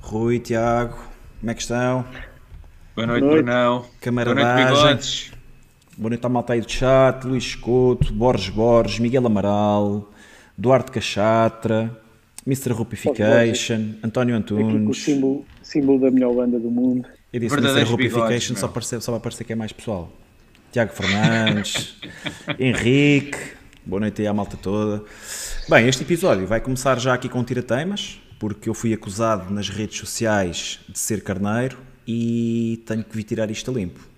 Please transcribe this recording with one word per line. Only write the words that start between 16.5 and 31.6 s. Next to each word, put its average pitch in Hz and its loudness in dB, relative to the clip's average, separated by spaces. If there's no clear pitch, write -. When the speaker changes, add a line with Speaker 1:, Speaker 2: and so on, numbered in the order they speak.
Speaker 3:
do 117 -4
mundo. 123 0
Speaker 1:
Eu 123 -4
disse 117 -2
Speaker 2:
Verdadeiros 139 2
Speaker 1:
mister 120 2
Rupification 117 0
Speaker 2:
bigodes, 104 -6
Speaker 1:
só 131 -2
Speaker 2:
meu. 107 -6
Speaker 1:
para 117 -6
ser, 117 -6
só 123 -4
para 113 -4
parecer 113 -10
que - -10
é 113 -4
mais 110 -6
pessoal. 90 -8
Tiago 113 0
Fernandes, 107 0
Speaker 2:
<laughs> - -10
Speaker 1:
Henrique, 131 2
boa 92 -4
noite 107 -2
aí 104 0
à 104 0
malta 104 -4
toda. 104 -4
Bem, 123 6
este 131 0
episódio 143 2
vai 113 0
começar 131 0
já 127 2
aqui 123 -4
com 123 -2
tirateimas, 131 -4
porque 107 -6
eu 113 -2
fui 113 -2
acusado 104 -2
nas 101 -4
redes 101 -8
sociais 101 -2
de - -12
ser 101 -4
carneiro 107 -4